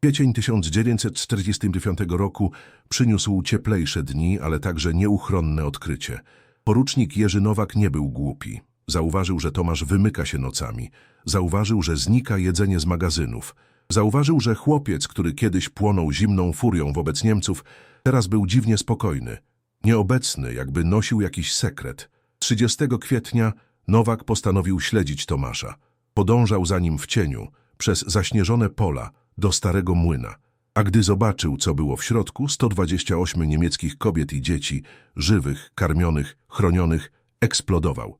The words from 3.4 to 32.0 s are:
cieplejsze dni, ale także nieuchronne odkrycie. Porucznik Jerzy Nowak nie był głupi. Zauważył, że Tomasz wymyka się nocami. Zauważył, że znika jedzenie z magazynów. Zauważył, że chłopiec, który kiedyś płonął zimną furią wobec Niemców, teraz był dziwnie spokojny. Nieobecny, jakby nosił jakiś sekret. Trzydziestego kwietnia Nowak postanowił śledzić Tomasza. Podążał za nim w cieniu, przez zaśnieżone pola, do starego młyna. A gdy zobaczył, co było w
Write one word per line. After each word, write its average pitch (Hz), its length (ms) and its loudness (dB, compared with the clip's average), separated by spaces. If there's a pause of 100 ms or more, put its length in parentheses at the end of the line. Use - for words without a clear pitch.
cieplejsze 85 600 -2
dni, 80 360 0
ale 78 200 -2
także 85 340 -2
nieuchronne 87 720 0
odkrycie. - 540 -6 (440)
Porucznik 120 540 2
Jerzy 104 240 2
Nowak 104 340 0
nie 104 140 4
był 71 200 -2
głupi. 64 520 -8 (260)
Zauważył, 85 520 0
że 80 120 -2
Tomasz 82 320 -2
wymyka 95 420 2
się - 120 -6
nocami. 64 520 -6 (360)
Zauważył, 98 560 0
że 80 160 0
znika 104 400 0
jedzenie 92 420 2
z 76 60 -2
magazynów. 82 680 -2 (340)
Zauważył, 135 500 2
że 113 160 2
chłopiec, 143 520 0
który 85 260 -2
kiedyś 92 360 0
płonął 95 420 0
zimną 90 420 2
furią 80 400 0
wobec 76 300 -2
Niemców, 104 400 0 (400)
teraz 127 240 2
był 101 180 2
dziwnie 110 320 2
spokojny. 67 600 -4 (460)
Nieobecny, 104 720 0
jakby 67 300 -4
nosił 107 380 2
jakiś 92 320 -4
sekret. - 560 -6 (300)
Trzydziestego 120 600 0
kwietnia 113 540 0 (340)
Nowak 113 360 2
postanowił 95 560 0
śledzić 76 460 0
Tomasza. 64 500 -6 (380)
Podążał 107 520 4
za 90 140 0
nim 82 180 2
w 71 80 -8
cieniu, 69 420 -2 (300)
przez - 300 0
zaśnieżone 104 640 2
pola, 71 420 -2 (260)
do 92 140 2
starego 90 440 0
młyna. 78 400 0 (380)
A 104 100 2
gdy 98 200 4
zobaczył, 95 540 2
co 80 160 0
było 71 220 0
w - 80 -8